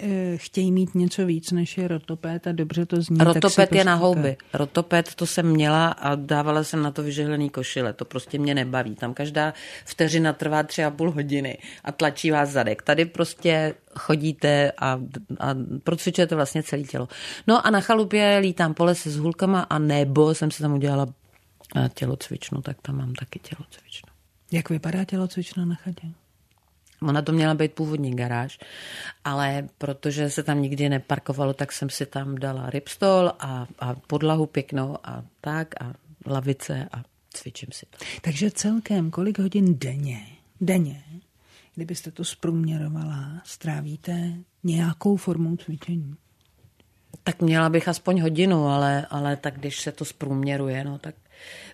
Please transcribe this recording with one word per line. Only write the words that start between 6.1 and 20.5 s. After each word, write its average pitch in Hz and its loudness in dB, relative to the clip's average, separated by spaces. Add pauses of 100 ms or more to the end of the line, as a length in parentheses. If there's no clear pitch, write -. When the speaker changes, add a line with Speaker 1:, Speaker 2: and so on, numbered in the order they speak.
Speaker 2:
dávala 151 2
jsem 156 -2
na 147 0
to 151 -6
vyžehlený 147 -2
košile. 127 -4
To - -8
prostě - -6
mě 143 0
nebaví. 127 -2
Tam 120 -6
každá 151 -2 (300)
vteřina 160 2
trvá 151 0
tři 151 -2
a 151 2
půl 160 -2
hodiny 143 -4 (260)
a - -8
tlačí 156 0
vás 143 4
zadek. 113 0
Tady 156 4
prostě 160 0 (240)
chodíte 147 2
a, 131 0 (400)
a 135 0 (300)
procvičujete 170 2
vlastně 151 0
celé 147 -4
tělo. 127 -6 (380)
No 226 6
a 220 4
na 202 6
chalupě 208 4
lítám 175 2
po 170 2
lese 170 2
s 147 -2
hůlkama 175 2
a 151 0
nebo 151 4
jsem 156 0